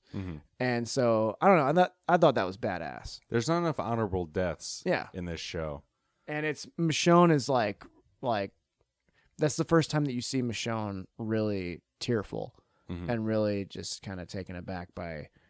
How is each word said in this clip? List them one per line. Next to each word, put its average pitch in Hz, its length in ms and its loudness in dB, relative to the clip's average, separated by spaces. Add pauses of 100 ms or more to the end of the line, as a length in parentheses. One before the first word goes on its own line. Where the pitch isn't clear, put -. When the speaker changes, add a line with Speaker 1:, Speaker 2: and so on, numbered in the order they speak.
(160)
Speaker 1:
Mm-hmm. 92 220 -8 (220)
Speaker 2:
And 120 280 -2
so, 113 540 2
I 170 60 4
don't 196 100 8
know, 143 100 4
I 147 60 2
thought, 180 200 4 (140)
I 175 100 6
thought 156 180 6
that 107 120 2
was 95 100 -8
badass. 82 640 -6 (100)
Speaker 1:
There's 117 180 0
not 165 120 2
enough 170 200 0
honorable 98 460 -2
deaths 82 600 -4
Speaker 2:
Yeah. 156 280 0
Speaker 1:
in 87 120 -6
this 85 140 -4
show. 78 440 -6 (440)
Speaker 2:
And 151 180 -4
it's, 151 200 -4 (140)
Michonne 170 540 6
is 139 160 2
like, 113 340 0 (380)
like, 107 300 -2 (840)
that's 151 200 0
the 165 80 0
first 165 240 4
time 151 160 0
that 135 80 -4
you 120 80 -4
see 131 200 -2
Michonne 107 640 -4 (120)
really 107 640 -2 (180)
tearful 107 540 -4 (360)
Speaker 1:
Mm-hmm. 87 200 -6
Speaker 2:
and 113 160 -2
really 107 380 0
just - 380 -10
kinda 92 240 -10
taken 92 320 -10
aback 90 360 -10
by 82 360 -10 (200)